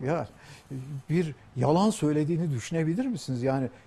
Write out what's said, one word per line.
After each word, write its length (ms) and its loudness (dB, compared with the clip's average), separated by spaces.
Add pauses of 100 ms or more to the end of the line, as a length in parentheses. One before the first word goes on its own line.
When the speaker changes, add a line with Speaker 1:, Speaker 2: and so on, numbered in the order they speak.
Speaker 1:
bu 40 -6
Speaker 2:
ya, 220 0 (440)
Speaker 1:
ülke. 100 -6 (280)
Speaker 2:
bir 260 0 (200)
yalan 340 4
söylediğini 640 0
düşünebilir 540 0
misiniz? 380 -4
Yani 260 0 (180)